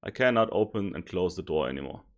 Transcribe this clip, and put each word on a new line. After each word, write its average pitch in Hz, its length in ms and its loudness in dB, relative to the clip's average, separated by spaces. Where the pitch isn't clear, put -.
I - 80 -8
cannot 123 400 4
open 101 420 0
and 87 120 -8
close 90 320 -2
the 95 40 -8
door 78 280 0
anymore. 67 320 -8